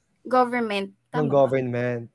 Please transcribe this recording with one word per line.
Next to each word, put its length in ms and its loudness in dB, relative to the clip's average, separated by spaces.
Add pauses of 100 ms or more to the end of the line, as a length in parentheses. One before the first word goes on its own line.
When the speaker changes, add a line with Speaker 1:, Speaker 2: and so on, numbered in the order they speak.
(240)
Speaker 1:
Government. 720 -2 (220)
Speaker 2:
ng 100 0
Speaker 1:
Tama. 60 -2
Speaker 2:
government 840 0